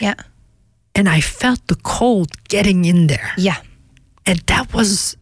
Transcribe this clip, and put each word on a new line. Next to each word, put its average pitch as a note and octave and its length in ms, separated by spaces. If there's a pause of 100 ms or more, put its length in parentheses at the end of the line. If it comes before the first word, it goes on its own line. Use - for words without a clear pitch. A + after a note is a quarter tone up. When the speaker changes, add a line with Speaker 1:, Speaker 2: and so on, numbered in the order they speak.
Speaker 1:
Yeah. G#3 140 (800)
Speaker 2:
And G3 140
I D#3+ 120
felt - 460
the E3 160
cold A3 460 (200)
getting G3+ 360
in E3+ 220
there. - 300
Speaker 1:
Yeah. F#3 200 (680)
Speaker 2:
And F3 180
that - 280
was G3+ 480